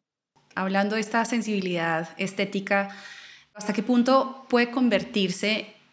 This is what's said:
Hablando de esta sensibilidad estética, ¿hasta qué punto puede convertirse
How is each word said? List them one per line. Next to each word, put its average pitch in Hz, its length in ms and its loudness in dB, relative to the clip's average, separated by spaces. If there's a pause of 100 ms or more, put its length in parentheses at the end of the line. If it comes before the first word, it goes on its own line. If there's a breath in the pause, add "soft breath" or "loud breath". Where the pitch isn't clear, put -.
(540)
Hablando 196 420 0
de 220 40 0
esta 226 240 0
sensibilidad 180 960 -2
estética, 196 680 -2 (640 loud breath)
¿hasta 208 220 -6
qué 226 80 -2
punto 254 680 2
puede 240 220 2
convertirse 214 1040 0 (180)